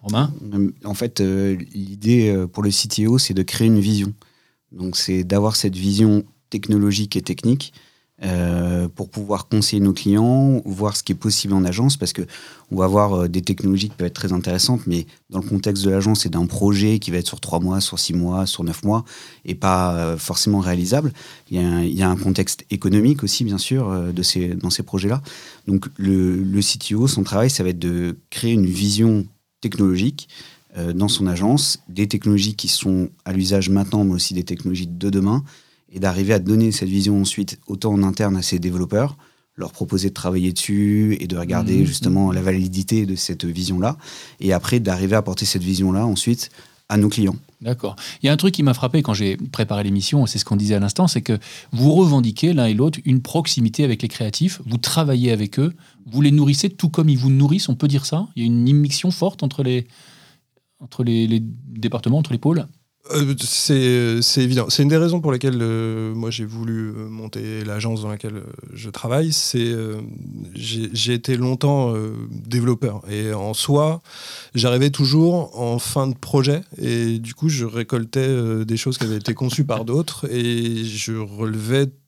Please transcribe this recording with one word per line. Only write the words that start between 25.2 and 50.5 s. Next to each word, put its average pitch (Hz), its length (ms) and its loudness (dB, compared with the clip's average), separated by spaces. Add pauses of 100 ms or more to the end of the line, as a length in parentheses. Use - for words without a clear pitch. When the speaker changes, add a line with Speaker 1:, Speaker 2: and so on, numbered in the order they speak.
Speaker 2:
Donc, 98 200 0 (100)
le, 92 460 2
le 95 180 0
C - 180 -2
T - 160 -6
O, 120 140 2
son 113 160 0
travail, 107 240 2
ça 131 140 0
va 92 80 0
être 90 80 -4
de 87 400 -2 (100)
créer 117 240 -2
une 104 140 4
vision 101 580 2 (360)
technologique, 104 680 0 (480)
euh, 85 160 -4
dans 95 160 0
son 101 180 0
agence, 104 520 2 (100)
des 98 180 -2
technologies 104 480 2
qui - 140 -6
sont 92 400 0 (160)
à 92 80 -6
l'usage 95 380 0
maintenant, 98 340 2
mais 95 80 2
aussi 90 220 -2
des 90 100 -2
technologies 90 420 -4
de 87 220 -6
demain, 101 340 2 (480)
et 95 100 -10
d'arriver 95 340 2
à 101 40 4
donner 110 320 4
cette 98 200 -2
vision 98 280 2
ensuite 98 480 -2
autant 104 280 -2
en 101 80 4
interne 98 340 2
à 90 60 -2
ses 87 160 -2
développeurs, 92 580 0 (400)
leur 92 160 -10
proposer 98 380 -2
de 98 40 -18
travailler 92 380 0
dessus 104 640 2
et - 80 -6
de 87 120 -4
regarder 90 400 0
Speaker 1:
Mhm. 147 80 6
Speaker 2:
justement 95 440 2
la 92 120 0
validité 95 640 0
de 95 80 -2
cette 87 320 -6
vision-là, 90 500 -2 (420)
et 95 140 2
après 120 280 2
d'arriver 95 360 0
à 107 60 4
porter 98 240 -4
cette 92 160 -2
vision-là 95 420 2
ensuite 117 460 0 (400)
à 107 80 4
nos 104 100 4
clients. 104 280 2 (260)
Speaker 1:
D'accord. 120 340 -4 (260)
Il 135 40 2
y - 20 6
a 143 40 6
un 151 40 4
truc 185 160 2
qui 160 100 0
m'a 131 120 6
frappé 131 280 0
quand 110 120 0
j'ai 98 240 -2
préparé 104 460 -4
l'émission, 101 420 2
c'est - 120 -4
ce - 60 -4
qu'on 104 120 0